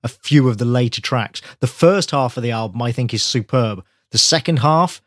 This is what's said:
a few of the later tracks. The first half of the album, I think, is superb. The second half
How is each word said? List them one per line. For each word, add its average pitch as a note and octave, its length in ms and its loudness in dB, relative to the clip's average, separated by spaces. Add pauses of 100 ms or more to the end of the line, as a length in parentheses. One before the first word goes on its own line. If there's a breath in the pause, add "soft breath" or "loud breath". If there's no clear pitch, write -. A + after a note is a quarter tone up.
a A#2+ 60 -6
few C#3 400 2
of A2 100 -2
the A#2+ 60 -2
later A#2+ 360 0
tracks. A#2 400 -4 (200 loud breath)
The B2 80 -2
first F3+ 420 2
half C3 260 -2
of B2 60 -6
the A#2+ 80 -2
album, A2+ 320 -6
I A#2+ 80 -2
think, A#2 240 -4
is G#2+ 80 -2
superb. A2+ 640 -2 (260)
The - 80 -2
second E3 400 2
half D#3+ 480 0